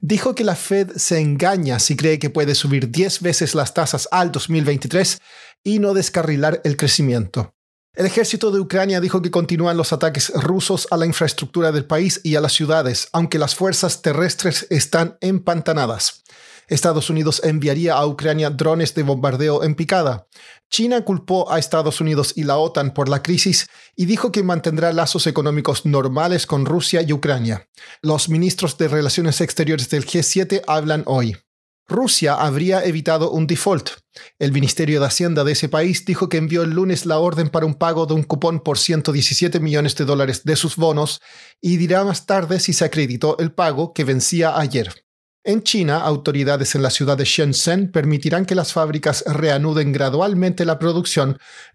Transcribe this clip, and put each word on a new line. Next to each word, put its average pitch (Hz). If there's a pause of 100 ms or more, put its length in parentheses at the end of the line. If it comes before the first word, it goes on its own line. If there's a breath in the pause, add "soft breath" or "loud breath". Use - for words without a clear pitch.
dijo 214
que 233
la 190
Fed 196
se 165
engaña 147
si 143
cree 151
que 147
puede 147
subir 139
diez 185
veces 165
las 143
tasas 151
al 175
dos 139
mil 160
veintitrés 143 (420 loud breath)
y 208
no 202
descarrilar 156
el 143
crecimiento. 123 (400)
El 185
ejército 214
de 196
Ucrania 190
dijo 185
que 170
continúan 170
los 165
ataques 147
rusos 180
a 170
la 165
infraestructura 165
del 147
país 175
y 151
a 147
las 147
ciudades, 151
aunque 165
las 143
fuerzas 185
terrestres 165
están 165
empantanadas. 165 (440 loud breath)
Estados 156
Unidos 156
enviaría 156
a 143
Ucrania 147
drones 156
de 156
bombardeo 139
en 151
picada. 151 (420 loud breath)
China 233
culpó 190
a 160
Estados 156
Unidos 151
y 156
la 143
otan 151
por 139
la 139
crisis 180 (260 loud breath)
y 180
dijo 214
que 202
mantendrá 165
lazos 165
económicos 147
normales 147
con 139
Rusia 151
y 151
Ucrania. 123 (320 loud breath)
Los 151
ministros 170
de 160
Relaciones 151
Exteriores 156
del 147
G 170
siete 190
hablan 156
hoy. 123 (500)
Rusia 185
habría 160
evitado 160
un 160
default. 170 (460 loud breath)
El 139
Ministerio 143
de 139
Hacienda 156
de 147
ese 143
país 165
dijo 185
que 175
envió 160
el 165
lunes 180
la 156
orden 165
para 156
un 156
pago 165
de 156
un 156
cupón 165
por 143
ciento 156
diecisiete 170
millones 147
de 151
dólares 139
de 156
sus -
bonos 151 (400 loud breath)
y 175
dirá 180
más 196
tarde 190
si 180
se -
acreditó 151
el 165
pago 160
que 156
vencía 151
ayer. 120 (380)
En 214
China, 165
autoridades 143
en 139
la 131
ciudad 139
de 135
Shenzhen 165
permitirán 156
que 185
las 180
fábricas 151
reanuden 147
gradualmente 180
la 160
producción 165 (360 loud breath)